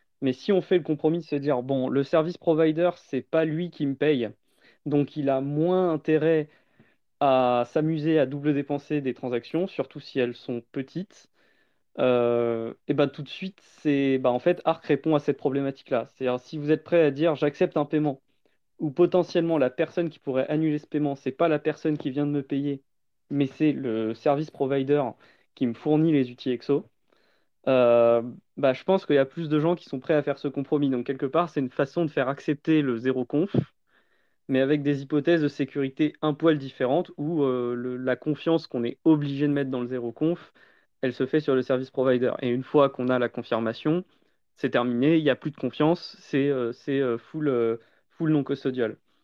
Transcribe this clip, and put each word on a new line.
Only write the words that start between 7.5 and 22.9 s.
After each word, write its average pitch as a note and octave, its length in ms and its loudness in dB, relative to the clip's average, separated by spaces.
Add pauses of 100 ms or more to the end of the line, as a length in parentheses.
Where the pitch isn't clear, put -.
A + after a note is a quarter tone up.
s'amuser D#3 520 0
à C#3 60 4
double C#3+ 280 -2
dépenser C#3+ 480 -2
des C3 120 -2
transactions, B2+ 540 -4
surtout - 320 -8
si - 200 -10
elles A#2+ 160 -2
sont A#2+ 360 -8
petites, - 580 -10 (720)
euh, A#2+ 760 0 (120)
et C#3+ 60 -2
ben C#3+ 140 2
tout C#3+ 160 -10
de C3 60 -14
suite, - 340 -12
c'est, C#3 560 0
ben C3 100 2
en B2 80 0
fait, F3 280 0
Arc E3 200 -2
répond D#3 300 2
à D3 40 2
cette C#3+ 180 -2
problématique-là. C#3 760 -2
C'est-à-dire, B2 260 -2
si D#3 200 -12
vous D3 120 -2
êtes D3+ 120 2
prêt E3+ 180 4
à D3+ 80 6
dire, D3+ 260 0
j'accepte D3 400 0
un D3 100 0
paiement, D3+ 360 -2 (560)
ou D#3 140 -4
potentiellement F3 640 2
la C3 140 2
personne E3 380 -2
qui - 100 -14
pourrait - 280 -2
annuler D3+ 300 0
ce D3+ 80 -10
paiement, D3 300 -2
c'est - 160 -6
pas E3+ 160 0
la D#3 100 2
personne D3+ 400 -2
qui C#3+ 140 -6
vient C#3+ 160 -2
de D3 40 -2
me C#3+ 120 -2
payer, C#3 400 -4 (480)